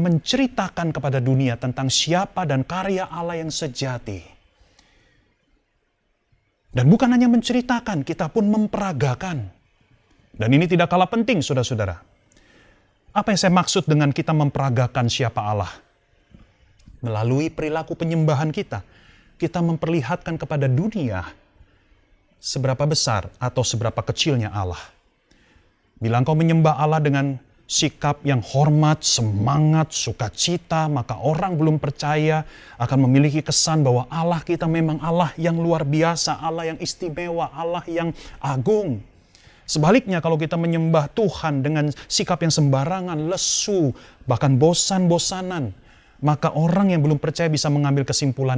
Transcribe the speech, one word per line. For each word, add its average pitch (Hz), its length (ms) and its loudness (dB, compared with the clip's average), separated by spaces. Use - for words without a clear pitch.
menceritakan 175 960 -2
kepada 139 240 -2
dunia 131 400 0
tentang 131 320 -4
siapa 180 560 -2
dan 131 160 0
karya 190 400 -4
Allah 170 320 -8
yang 160 160 -8
sejati. 123 720 -8
Dan 127 160 4
bukan 240 240 6
hanya 247 160 4
menceritakan, 233 720 0
kita 165 300 -4
pun 208 160 2
memperagakan. 175 1080 -2
Dan 110 140 0
ini 151 120 6
tidak 170 240 2
kalah 180 220 2
penting, 233 340 0
saudara-saudara. 110 560 -2
Apa 208 220 0
yang 175 60 0
saya 185 120 2
maksud 180 360 2
dengan 151 240 4
kita 160 200 -2
memperagakan 131 800 0
siapa 113 340 -2
Allah? 104 280 -2
Melalui 120 480 0
perilaku 156 400 -4
penyembahan 156 640 0
kita, 120 300 -8
kita 170 240 -2
memperlihatkan 160 800 -2
kepada 143 240 -2
dunia 131 640 0
seberapa 131 480 -2
besar 120 480 -2
atau 123 300 -4
seberapa 113 340 -2
kecilnya 120 540 0
Allah. 92 260 -4
Bila 117 240 2
engkau 156 160 2
menyembah 160 400 4
Allah 156 240 0
dengan 139 240 2
sikap - 560 -2
yang 139 160 2
hormat, 151 640 2
semangat, 143 880 2
sukacita, 156 960 -4
maka 123 320 -4
orang 160 380 0
belum 156 180 4
percaya 151 680 0
akan 135 240 2
memiliki 143 400 4
kesan 160 400 2
bahwa 123 240 2
Allah 165 320 0
kita 170 240 -4
memang 160 400 0
Allah 165 320 0
yang 165 220 0
luar 165 260 0
biasa, 156 560 0
Allah 165 320 -6
yang 160 80 -12
istimewa, 170 720 -6
Allah 170 320 -6
yang 170 300 -4
agung. 135 640 0
Sebaliknya, 175 560 2
kalau 165 160 0
kita 165 160 -4
menyembah 165 560 0
Tuhan 160 480 -2
dengan 147 320 0
sikap 180 320 -2
yang 165 80 0
sembarangan, 156 800 0
lesu, 180 640 0
bahkan 131 320 2
bosan-bosanan, 175 1200 0
maka 147 320 0
orang 175 400 2
yang 147 80 4
belum 147 160 2
percaya 160 320 -2
bisa 151 160 0
mengambil 143 400 2
kesimpulan 131 500 -2